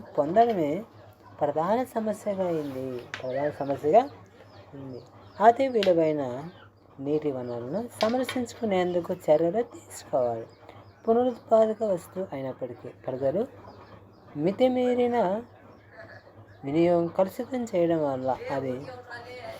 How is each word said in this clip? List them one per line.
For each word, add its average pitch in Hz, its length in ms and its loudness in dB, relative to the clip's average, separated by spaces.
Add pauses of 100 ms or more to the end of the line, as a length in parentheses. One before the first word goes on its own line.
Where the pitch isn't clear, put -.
(180)
పొందడమే 180 680 2 (580)
ప్రధాన 165 420 0
సమస్యగా 208 640 -4
అయింది. 131 500 -4
ప్రధాన 131 520 -4
సమస్యగా 147 600 2 (640)
ఉంది. 135 280 -14 (420)
అతి 233 240 8
విలువైన 160 840 2 (500)
నీటి 147 320 0
వనరులను 127 580 -6 (120)
సంరక్షించుకునేందుకు 214 1120 -2
చర్యలు 170 480 2
తీసుకోవాలి. 120 840 -4 (640)
పునరుత్పాదక 226 760 2
వస్తువు 185 500 -4
అయినప్పటికీ 131 560 -8
ప్రజలు 135 580 -2 (880)
మితిమీరిన 240 1040 2 (1200)
వినియోగం 170 420 4
కలుషితం 226 560 -2
చేయడం 170 400 2
వల్ల 131 340 -2 (140)
అది 135 340 -4 (760)